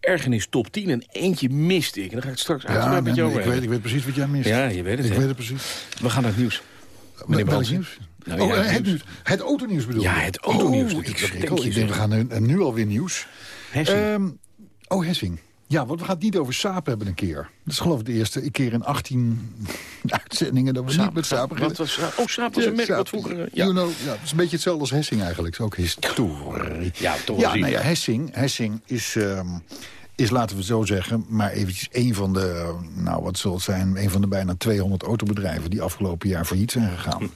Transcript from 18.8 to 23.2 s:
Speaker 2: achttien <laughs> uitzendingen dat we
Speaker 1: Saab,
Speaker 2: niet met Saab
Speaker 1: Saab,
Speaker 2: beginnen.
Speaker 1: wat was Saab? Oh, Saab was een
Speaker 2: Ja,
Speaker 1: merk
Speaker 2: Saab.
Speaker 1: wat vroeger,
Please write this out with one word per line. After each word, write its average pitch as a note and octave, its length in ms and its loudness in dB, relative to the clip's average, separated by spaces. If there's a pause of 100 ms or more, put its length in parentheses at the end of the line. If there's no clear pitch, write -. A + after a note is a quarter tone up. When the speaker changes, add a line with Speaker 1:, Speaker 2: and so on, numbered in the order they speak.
Speaker 2:
achttien A#2+ 680 0 (220)
<laughs> - 500 -6
uitzendingen C3 520 0
dat B2+ 100 -2
we C3 80 -4
Speaker 1:
Saab, F3 120 4
Speaker 2:
niet F3 100 0
met D#3+ 120 0
Saab C#3 120 0
Speaker 1:
Saab, B2+ 100 0
Speaker 2:
beginnen. D#3 280 -2
Speaker 1:
wat D#3+ 100 -2
was - 60 -4
Saab? D#3+ 260 -2
Oh, A#3+ 80 2
Saab A#3 280 -2
was A#3 100 2
een A3 60 4
Speaker 2:
Ja, G#3+ 60 0
Speaker 1:
merk A3+ 120 0
Speaker 2:
Saab. F#3 100 2
Speaker 1:
wat G2 100 0
vroeger, - 320 -6